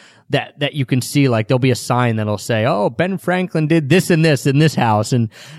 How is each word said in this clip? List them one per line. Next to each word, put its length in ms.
that, 260
that 160
you 100
can 160
see. 300
Like, 180
there'll 120
be 100
a 60
sign 400
that'll 240
say, 260
"Oh, 240
Ben 300
Franklin 480
did 220
this 200
and 160
this 220
in 100
this 160
house." 400
And, 160